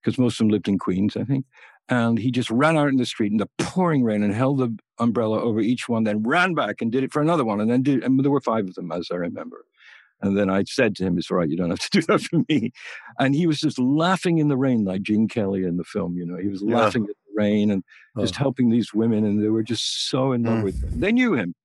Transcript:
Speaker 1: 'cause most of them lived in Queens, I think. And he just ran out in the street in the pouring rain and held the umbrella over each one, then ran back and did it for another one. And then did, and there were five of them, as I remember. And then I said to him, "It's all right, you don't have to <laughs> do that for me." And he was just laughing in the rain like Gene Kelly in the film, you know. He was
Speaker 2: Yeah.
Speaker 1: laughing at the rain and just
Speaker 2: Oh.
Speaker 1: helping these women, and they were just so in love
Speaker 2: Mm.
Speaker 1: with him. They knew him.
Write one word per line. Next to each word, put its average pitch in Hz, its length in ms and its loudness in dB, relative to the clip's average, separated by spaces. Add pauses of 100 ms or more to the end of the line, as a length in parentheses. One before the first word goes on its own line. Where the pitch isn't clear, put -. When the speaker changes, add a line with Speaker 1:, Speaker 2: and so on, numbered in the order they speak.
Speaker 1:
'cause 113 140 -2
most 123 180 2
of 113 100 2
them 107 40 4
lived 104 180 0
in 98 100 0
Queens, 95 400 -2
I 107 80 -4
think. 131 200 -2 (440)
And 117 280 2
he 123 140 0
just 123 180 -2
ran 147 280 4
out 147 120 2
in 135 60 0
the 123 100 2
street 104 260 -2
in 110 60 0
the 104 120 -2 (100)
pouring 165 440 0
rain 107 200 0
and 104 100 0
held 131 260 0
the 117 160 -2 (220)
umbrella 110 420 0
over 113 200 0
each 117 300 0
one, 113 140 2
then 107 200 0
ran 175 320 2
back 107 260 -2
and 117 100 0
did 131 120 0
it - 80 -6
for 151 100 0
another 156 240 2
one. 104 160 0
And 110 80 0
then 127 140 2
did, 135 200 2
and 131 200 2
there 139 80 4
were 139 100 2
five 110 260 0
of 90 80 -12
them, 90 160 -8
as 87 200 -6
I 90 40 -4
remember. 85 500 -8 (560)
And 98 160 0
then 101 120 2
I 95 140 2
said 110 320 0
to 92 80 -4
him, 87 140 0
"It's 85 120 -4
all 92 80 0
right, 82 120 0
you 85 80 -2
don't 87 120 -2
have 87 100 -4
to - 100 -8
<laughs> - 100 2
do - 40 2
that - 180 2
for 135 260 0
me." 123 240 0 (480)
And 135 160 2
he 175 100 2
was 151 140 0
just 147 180 -2
laughing 165 600 2
in 151 100 2
the 139 100 2
rain 120 280 2
like 95 160 -2
Gene 107 260 2
Kelly 98 380 -2
in 87 100 -2
the 85 80 -4
film, 87 340 -6
you 87 80 -8
know. 87 120 -8
He 95 100 -6
was 98 160 -6
Speaker 2:
Yeah. 110 140 0
Speaker 1:
laughing 110 260 2
at 101 60 -6
the - 260 -16
rain 104 340 2
and 98 140 -2 (340)
just 92 200 -2
Speaker 2:
Oh. - 20 -10
Speaker 1:
helping 131 300 0
these 113 240 0
women, 110 320 2
and 104 180 0
they 107 60 0
were 110 140 0
just - 460 -4
so 135 220 0
in 120 120 0
love 117 160 0
Speaker 2:
Mm. 107 40 -2
Speaker 1:
with 95 180 -4
him. 87 200 -4
They 196 100 2
knew 240 220 2
him. 104 200 -2 (120)